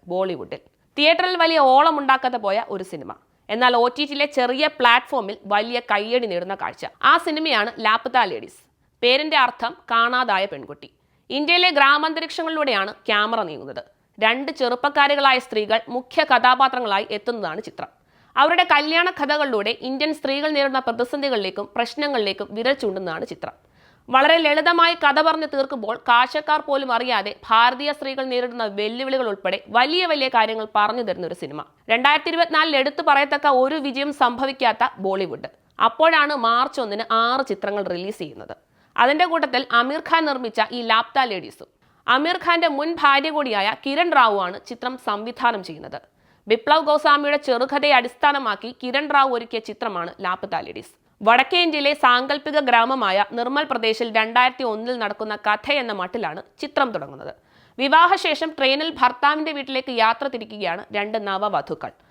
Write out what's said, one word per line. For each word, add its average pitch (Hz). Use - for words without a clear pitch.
ബോളിവുഡിൽ. 180
തിയേറ്ററിൽ 339
വലിയ 330
ഓളമുണ്ടാക്കാതെ 269
പോയ 202
ഒരു 185
സിനിമ, 151
എന്നാൽ 247
ഒ -
ടി 294
ടിയിലെ 285
ചെറിയ 262
പ്ലാറ്റ്ഫോമിൽ 240
വലിയ 233
കയ്യടി 220
നേടുന്ന 180
കാഴ്ച. -
ആ -
സിനിമയാണ് 302
ലാപ്ത 233
ലേഡീസ്. 117
പേരിന്റെ 294
അർത്ഥം 240
കാണാതായ 233
പെൺകുട്ടി. 139
ഇന്ത്യയിലെ 339
ഗ്രാമാന്തരീക്ഷങ്ങളിലൂടെയാണ് 302
ക്യാമറ 220
നീങ്ങുന്നത്. 135
രണ്ട് 240
ചെറുപ്പക്കാരികളായ 277
സ്ത്രീകൾ 214
മുഖ്യ 254
കഥാപാത്രങ്ങളായി 247
എത്തുന്നതാണ് 208
ചിത്രം. -
അവരുടെ 330
കല്യാണ 311
കഥകളിലൂടെ 277
ഇന്ത്യൻ 269
സ്ത്രീകൾ 285
നേരിടുന്ന 277
പ്രതിസന്ധികളിലേക്കും 233
പ്രശ്നങ്ങളിലേക്കും 233
വിരൽ 247
ചൂണ്ടുന്നതാണ് 185
ചിത്രം. -
വളരെ 285
ലളിതമായി 339
കഥ 285
പറഞ്ഞു 320
തീർക്കുമ്പോൾ 269
കാഴ്ചക്കാർ 302
പോലും 277
അറിയാതെ 226
ഭാരതീയ 247
സ്ത്രീകൾ 269
നേരിടുന്ന 247
വെല്ലുവിളികൾ 254
ഉൾപ്പെടെ 196
വലിയ 302
വലിയ 277
കാര്യങ്ങൾ 220
പറഞ്ഞു 214
തരുന്ന 180
ഒരു 180
സിനിമ. 147
രണ്ടായിരത്തി 285
ഇരുപത്തിനാലിൽ 320
എടുത്തു 285
പറയത്തക്ക 285
ഒരു 277
വിജയം 277
സംഭവിക്കാത്ത 247
ബോളിവുഡ്. 190
അപ്പോഴാണ് 302
മാർച്ച് 247
ഒന്നിന് 214
ആറ് 254
ചിത്രങ്ങൾ 202
റിലീസ് 185
ചെയ്യുന്നത്. -
അതിന്റെ 285
കൂട്ടത്തിൽ 277
അമീർ 269
ഖാൻ 330
നിർമ്മിച്ച 247
ഈ 247
ലാപ്ത 233
ലേഡീസും. 170
അമീർ 302
ഖാന്റെ 339
മുൻ 294
ഭാര്യ 277
കൂടിയായ 220
കിരൺ 311
റാവു 226
ആണ് 180
ചിത്രം 247
സംവിധാനം 226
ചെയ്യുന്നത്. 151
ബിപ്ലവ് 285
ഗോസ്വാമിയുടെ 294
ചെറുകഥയെ 269
അടിസ്ഥാനമാക്കി 247
കിരൺ 254
റാവു 269
ഒരുക്കിയ 226
ചിത്രമാണ് 190
ലാപ്ത 185
ലേഡീസ്. -
വടക്കേ 262
ഇന്ത്യയിലെ 294
സാങ്കല്പിക 285
ഗ്രാമമായ 233
നിർമ്മൽ 262
പ്രദേശിൽ 226
രണ്ടായിരത്തി 247
ഒന്നിൽ 226
നടക്കുന്ന 214
കഥയെന്ന 233
മട്ടിലാണ് 185
ചിത്രം 269
തുടങ്ങുന്നത്. 139
വിവാഹശേഷം 320
ട്രെയിനിൽ 277
ഭർത്താവിന്റെ 285
വീട്ടിലേക്ക് 269
യാത്ര 226
തിരിക്കുകയാണ് 208
രണ്ട് 214
നവവധുക്കൾ. 190